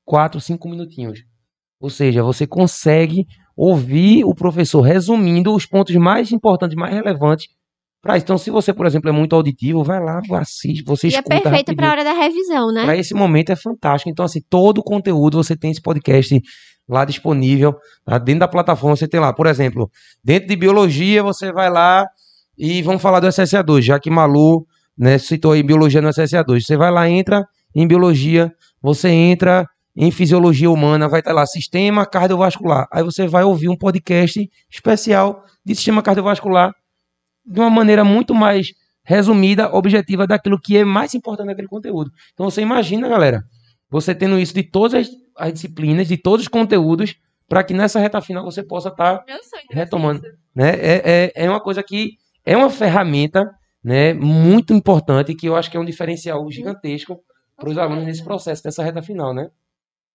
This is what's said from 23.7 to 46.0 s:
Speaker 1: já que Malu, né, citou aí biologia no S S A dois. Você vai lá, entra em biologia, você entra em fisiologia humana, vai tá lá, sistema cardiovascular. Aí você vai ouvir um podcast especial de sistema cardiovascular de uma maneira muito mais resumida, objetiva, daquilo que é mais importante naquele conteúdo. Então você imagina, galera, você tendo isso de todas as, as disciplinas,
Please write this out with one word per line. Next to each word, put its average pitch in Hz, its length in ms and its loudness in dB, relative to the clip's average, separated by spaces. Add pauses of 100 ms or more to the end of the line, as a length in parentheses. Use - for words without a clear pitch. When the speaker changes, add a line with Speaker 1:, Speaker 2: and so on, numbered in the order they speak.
Speaker 1:
já 139 160 2
que 143 100 -8
Malu, 160 560 4 (320)
né, 131 200 4
citou 156 340 0
aí 151 100 4
biologia 151 400 4
no 151 60 0
S 151 140 -2
S 156 160 -2
A 160 60 2
dois. 123 220 0
Você 151 120 0
vai 170 120 2
lá, 170 200 2
entra 190 360 0 (300)
em 160 100 2
biologia, 165 680 2 (280)
você 147 280 0
entra 175 580 4 (280)
em 160 160 2
fisiologia 170 600 2
humana, 151 380 2
vai 160 120 0
tá 165 120 -4
lá, 147 120 2
sistema 196 600 -2
cardiovascular. 180 840 0
Aí 165 120 -2
você 170 240 -4
vai 175 160 2
ouvir 175 240 0
um 175 100 -2
podcast 180 720 -2 (220)
especial 208 720 0 (220)
de 208 100 -6
sistema 214 260 0
cardiovascular 190 680 0 (760)
de 202 140 -6
uma 233 100 2
maneira 214 360 4
muito 220 280 2
mais 202 340 2 (360)
resumida, 196 720 2
objetiva, 196 500 0
daquilo 202 340 0
que 202 180 0
é 208 80 4
mais 208 280 -2
importante 208 340 -10
naquele 196 200 -10
conteúdo. 196 420 -10 (240)
Então 190 160 -6
você 208 120 -6
imagina, 226 480 -2
galera, 139 340 0 (460)
você 156 260 -4
tendo 190 240 0
isso 185 140 -4
de 185 100 -2
todas 220 300 -2
as, 247 160 -2 (280)
as 165 160 -8
disciplinas, 160 540 -4